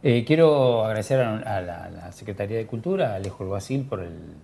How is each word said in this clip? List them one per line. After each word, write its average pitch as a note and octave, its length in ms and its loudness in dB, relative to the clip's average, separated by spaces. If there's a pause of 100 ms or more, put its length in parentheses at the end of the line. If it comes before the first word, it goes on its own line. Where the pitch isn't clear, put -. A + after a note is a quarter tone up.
eh, A#2+ 240 4
quiero C#3+ 580 6
agradecer A2 360 0
a, A2 160 0
a G#2 240 -4
la, F2 240 -8
a F2 60 -14
la F2 220 -16
Secretaría G#2 440 -6
de A2 100 -4
Cultura, B2+ 460 -2
a - 40 -4
Alejo G2 280 -6
Alguacil, G2+ 400 -4
por A2 160 -6
el E2+ 100 -8 (340)